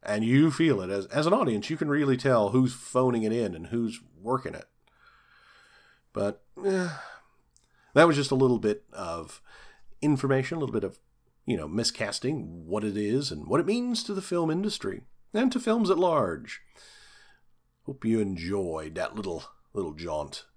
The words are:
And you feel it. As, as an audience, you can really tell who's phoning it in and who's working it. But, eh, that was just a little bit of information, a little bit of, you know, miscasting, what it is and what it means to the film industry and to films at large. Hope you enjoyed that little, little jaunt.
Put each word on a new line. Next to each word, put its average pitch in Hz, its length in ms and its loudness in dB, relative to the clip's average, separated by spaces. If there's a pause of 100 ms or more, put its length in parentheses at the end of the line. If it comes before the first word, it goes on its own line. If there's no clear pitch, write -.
And 104 200 0
you 139 280 6
feel 113 300 2
it. 92 80 -6
As, 98 180 -2
as 151 180 0
an 175 80 4
audience, 147 360 0
you 160 60 -4
can 156 140 -2
really 143 280 2
tell 120 320 4
who's 127 240 4
phoning 127 500 0
it 110 100 2
in 107 220 0
and 85 120 -12
who's 117 320 -2 (220)
working 123 320 -4
it. - 120 -14 (1500)
But, 101 300 -4 (200)
eh, 190 260 0 (1080)
that 160 100 10
was 160 80 4
just 139 160 0
a 135 40 2
little 127 240 4
bit 104 240 0 (100)
of 85 480 -8 (600)
information, 135 560 2
a - 20 -4
little 139 140 -4
bit 107 100 0
of, 95 160 -6 (460)
you 113 120 0
know, 76 100 -6
miscasting, 113 760 -2 (200)
what 101 180 -2
it 104 120 -2
is 110 360 0
and 76 160 -10
what 104 120 2
it 165 60 0
means 240 380 -2
to 208 100 -6
the 196 80 -4
film 170 300 -2
industry 180 500 -4 (320)
and 247 180 2
to 254 80 -2
films 226 300 0
at 180 80 4
large. 170 640 0 (1200)
Hope 135 200 -8
you 113 140 2
enjoyed 85 760 -4
that 82 200 -4
little, 95 300 -6 (280)
little 85 200 -4
jaunt. 76 520 -8 (120)